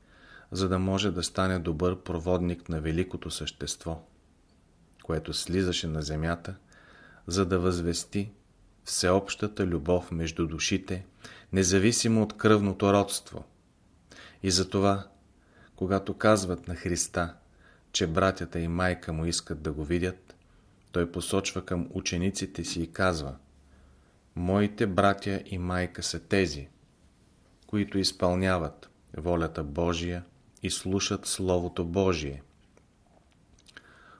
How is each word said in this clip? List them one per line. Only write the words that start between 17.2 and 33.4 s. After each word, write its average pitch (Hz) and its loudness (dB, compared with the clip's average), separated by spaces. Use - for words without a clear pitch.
че 92 0
братята 85 0
и 85 -2
майка 87 0
му 80 -2
искат 82 -4
да 78 -2
го 76 -4
видят, 87 -2
той 87 0
посочва 92 -2
към 87 -2
учениците 90 -2
си 85 -4
и 82 -6
казва: 80 -2
„Моите 101 2
братя 98 2
и 98 -6
майка 90 -2
са - -4
тези, 76 0
които 101 0
изпълняват 92 0
волята 82 0
Божия 85 -2
и 98 -2
слушат 95 -2
Словото 90 0
Божие.“ 82 0